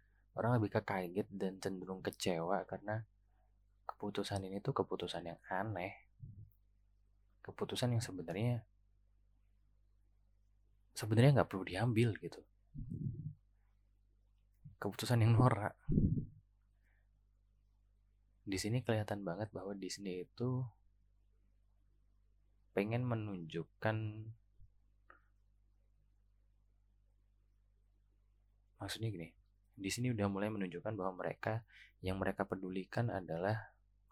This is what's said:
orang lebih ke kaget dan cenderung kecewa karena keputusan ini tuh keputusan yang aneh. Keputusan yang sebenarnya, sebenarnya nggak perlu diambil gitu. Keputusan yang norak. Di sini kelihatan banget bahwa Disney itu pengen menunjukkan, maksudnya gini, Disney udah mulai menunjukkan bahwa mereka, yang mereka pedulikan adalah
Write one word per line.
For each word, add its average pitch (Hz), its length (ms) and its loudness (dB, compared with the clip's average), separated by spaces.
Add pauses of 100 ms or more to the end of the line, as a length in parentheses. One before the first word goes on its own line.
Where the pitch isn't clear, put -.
(380)
orang 117 240 4
lebih 104 160 2
ke 107 80 2
kaget 95 480 -2
dan 95 240 -2
cenderung 92 480 -6
kecewa 87 640 0
karena 104 320 -4 (960)
keputusan 101 480 -4
ini 98 160 -6
tuh - 160 -2
keputusan 90 480 -2
yang 85 240 -10
aneh. 98 560 -4 (1400)
Keputusan - 560 -2
yang 117 80 0
sebenarnya, 95 560 -2 (2250)
sebenarnya 113 480 6
nggak - 80 2
perlu 95 160 -4
diambil 107 560 4
gitu. - 240 -10 (2250)
Keputusan 110 480 2
yang 117 80 10
norak. 117 400 6 (2750)
Di 95 160 -2
sini 120 240 0
kelihatan 104 400 0
banget 95 240 -4
bahwa 95 240 -8
Disney 92 560 -6
itu 127 320 -2 (2250)
pengen 110 240 0
menunjukkan, 107 960 -4 (4000)
maksudnya 107 320 -4
gini, 82 240 -8 (400)
Disney 120 400 0
udah 101 160 4
mulai 101 240 0
menunjukkan 98 400 -4
bahwa 92 320 -4
mereka, 110 400 -2 (400)
yang 95 160 0
mereka 98 240 0
pedulikan 95 640 -4
adalah 92 640 -2 (380)